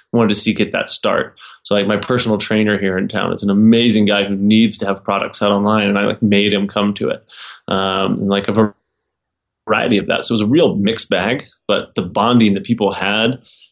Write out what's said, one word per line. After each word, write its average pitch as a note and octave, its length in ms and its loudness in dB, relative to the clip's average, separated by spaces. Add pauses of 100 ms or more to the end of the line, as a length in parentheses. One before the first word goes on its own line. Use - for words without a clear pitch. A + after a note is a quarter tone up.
(120)
wanted A#2 180 2
to G#2 60 0
see G#2 160 -2
get G#2 220 -2
that - 160 -4
start. - 480 -2 (260)
So, G2+ 120 -2
like, G2+ 120 0
my G#2+ 80 0
personal A2+ 420 -2
trainer G#2+ 400 0
here F#2+ 200 -2
in G2 100 -2
town G2 240 -4
is F2+ 120 -8
an G2+ 60 0
amazing A2 560 4
guy G2+ 200 2
who G2+ 100 -4
needs G#2+ 440 2
to G2+ 80 -6
have F#2+ 180 -4
products - 360 -4
out G#2 120 2
online, G#2 340 2
and G2+ 100 2
I, G2+ 80 0
like, G#2 160 -2
made G2+ 300 2
him G2+ 160 0
come G2+ 280 0
to - 140 -4
it. - 140 -6 (460)
Um, F#2+ 460 -2
and, - 120 -4
like, G2+ 200 0
a G#2 260 0 (920)
variety G#2+ 320 0
of - 80 -4
that. - 180 -2
So - 60 -4
it A#2 40 0
was G#2+ 60 0
a G#2 60 -2
real C#3 280 2
mixed - 340 -2
bag, G2+ 340 -2 (240)
but G2+ 260 -2
the A2 80 -4
bonding G#2+ 540 2
that G2 80 -6
people G#2+ 280 0
had A2 500 -2 (300)